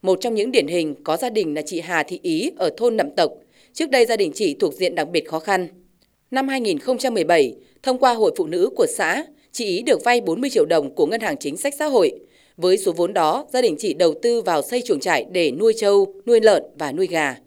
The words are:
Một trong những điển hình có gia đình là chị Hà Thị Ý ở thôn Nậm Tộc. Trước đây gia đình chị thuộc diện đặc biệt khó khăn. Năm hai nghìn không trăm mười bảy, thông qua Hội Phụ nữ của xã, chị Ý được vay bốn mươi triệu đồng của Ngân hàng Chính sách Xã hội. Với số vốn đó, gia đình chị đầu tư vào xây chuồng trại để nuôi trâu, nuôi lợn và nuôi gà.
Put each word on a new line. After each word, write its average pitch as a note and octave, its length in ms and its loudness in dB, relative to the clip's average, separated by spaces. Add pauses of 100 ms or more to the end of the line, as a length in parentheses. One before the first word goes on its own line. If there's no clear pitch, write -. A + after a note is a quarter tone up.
Một F#3 180 2
trong A#3 140 -2
những A3 180 -2
điển F3+ 140 4
hình D#3+ 280 -2 (100)
có E3 120 0
gia A#3+ 140 -4
đình F#3 240 -2
là D3+ 80 -4
chị E3 180 -8
Hà E3 220 -2
Thị F3 200 -8
Ý F3+ 340 -2
ở E3+ 200 0
thôn A#3 200 0
Nậm D#3 200 -2
Tộc. E3+ 160 2 (400)
Trước D#4+ 180 -4
đây B3 160 4
gia A3+ 100 0
đình F#3 180 0
chị F3+ 260 -2
thuộc D#3+ 140 0
diện F3+ 200 -2
đặc D#3 140 -4
biệt E3+ 200 -4
khó D#3+ 100 -6
khăn. F#3 300 -2 (640)
Năm C4+ 180 -2
hai C4+ 120 -4
nghìn G#3 180 -2
không B3 200 -2
trăm B3+ 160 -2
mười F3+ 100 0
bảy, D3+ 300 2 (280)
thông B3+ 160 -2
qua B3 160 4
Hội G#3+ 220 2
Phụ E3 100 -2
nữ F3 300 0
của F#3 100 4 (100)
xã, G3 280 -2 (280)
chị A#3+ 120 -6
Ý G3+ 180 -2
được A#3+ 220 0
vay A#3+ 160 2
bốn F#3 200 -2
mươi C4+ 100 -2
triệu G#3 140 4
đồng D3+ 300 0
của D3 120 2
Ngân A3 140 -2
hàng G3+ 160 -4
Chính D3 200 -8
sách C#4+ 220 -4
Xã D4+ 80 -2
hội. A3 260 4 (440)
Với F#3 220 2
số F#3 140 -2
vốn F3 220 -2
đó, F3+ 380 0
gia B3+ 100 0
đình F3+ 160 0
chị F#3 160 -4
đầu D#3+ 280 2
tư A#3 180 2
vào E3+ 220 0
xây B3 200 -4
chuồng F3+ 180 -2
trại D3+ 300 0
để F3 200 0
nuôi G3+ 260 2
trâu, G3+ 380 2 (120)
nuôi A#3 140 4
lợn G#3+ 220 6 (160)
và D3 140 -2
nuôi F#3 140 0
gà. D#3 300 -2 (100)